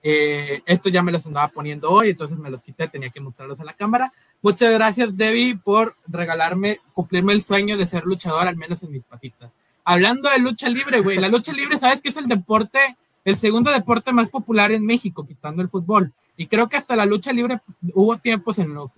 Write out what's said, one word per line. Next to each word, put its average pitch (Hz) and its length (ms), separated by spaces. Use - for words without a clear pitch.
Eh, 147 600
esto 180 220
ya 180 140
me 175 100
los 165 140
andaba 147 220
poniendo 147 420
hoy, 208 200
entonces 160 280
me 147 120
los 127 120
quité, 156 260
tenía 135 220
que 143 100
mostrarlos 135 380
a 156 60
la 151 80
cámara. 240 400
Muchas 208 320
gracias, 220 440
Debbie, 226 400
por 214 400
regalarme, 170 720
cumplirme 185 380
el 208 100
sueño 202 340
de 190 100
ser 175 180
luchador, 175 420
al 180 100
menos 170 280
en 156 80
mis 131 120
patitas. 120 460
Hablando 226 460
de 269 80
lucha 254 300
libre, 262 320
güey, 190 180
la 190 100
lucha 233 240
libre, 285 260
¿sabes 262 240
qué 285 80
es - 60
el 302 120
deporte, 226 680
el 190 120
segundo 226 360
deporte 240 400
más 233 180
popular 214 400
en 214 160
México, 208 400
quitando 151 360
el 185 60
fútbol? 185 440
Y 170 100
creo 226 220
que 277 80
hasta 262 200
la 208 100
lucha 208 260
libre 240 280
hubo 214 240
tiempos 226 400
en, 156 160
lo, 143 240